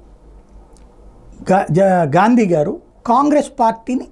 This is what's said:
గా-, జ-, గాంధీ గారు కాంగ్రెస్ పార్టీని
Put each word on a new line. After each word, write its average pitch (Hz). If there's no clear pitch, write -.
గా-, 185
జ-, 175
గాంధీ 220
గారు 170
కాంగ్రెస్ 285
పార్టీని 226